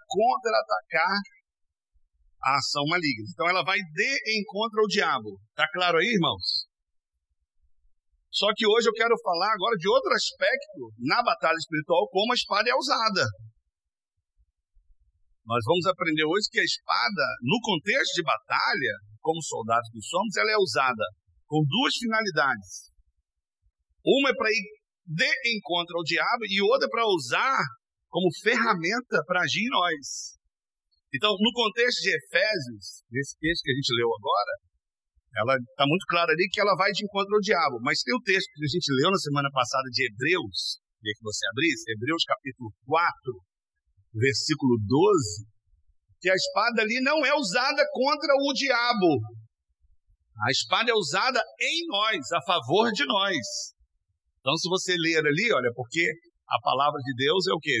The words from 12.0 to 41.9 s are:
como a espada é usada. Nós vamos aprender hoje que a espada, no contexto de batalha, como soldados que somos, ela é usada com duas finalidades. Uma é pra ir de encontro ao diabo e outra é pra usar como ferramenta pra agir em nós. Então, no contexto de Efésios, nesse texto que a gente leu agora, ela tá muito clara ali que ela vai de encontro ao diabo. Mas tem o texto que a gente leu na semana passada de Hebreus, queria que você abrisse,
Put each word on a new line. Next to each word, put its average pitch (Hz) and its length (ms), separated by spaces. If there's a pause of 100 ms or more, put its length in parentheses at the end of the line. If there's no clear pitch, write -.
como 214 220
a 247 40
espada 220 340
é 254 60
usada. 226 500 (2250)
Nós 117 220
vamos 170 220
aprender 160 380
hoje 196 260
que 226 80
a 185 40
espada, 185 600 (160)
no 147 220
contexto 214 500
de 180 80
batalha, 127 720 (260)
como 160 220
soldados 117 480
que 117 100
somos, 196 380
ela 214 140
é 220 100
usada 131 420 (440)
com 151 180
duas 202 320
finalidades. 156 960 (1120)
Uma 269 240
é 254 80
pra 220 140
ir 202 140 (440)
de 233 480
encontro 170 400
ao 170 60
diabo 180 420
e 196 160
outra 196 240
é 220 60
pra 226 180
usar 185 480 (520)
como 175 200 (140)
ferramenta 220 840
pra 180 160
agir 160 240
em 262 80
nós. - 640 (720)
Então, 208 240
no 214 180
contexto 233 540
de 185 80
Efésios, 156 960
nesse 131 320
texto 160 220
que 147 80
a 123 40
gente 139 220
leu 117 160
agora, 160 400 (760)
ela 113 240 (240)
tá 139 80
muito 160 200
clara 170 260
ali 180 180
que 208 120
ela 196 140
vai 196 160
de 208 140
encontro 196 280
ao 214 80
diabo. 160 400
Mas 147 200
tem 247 120
o 247 80
texto 190 320
que 147 120
a - 40
gente 170 200 (120)
leu 175 100
na 196 60
semana 143 360
passada 131 360
de 127 160
Hebreus, 120 760 (200)
queria 104 160
que 110 60
você 104 260
abrisse, 120 420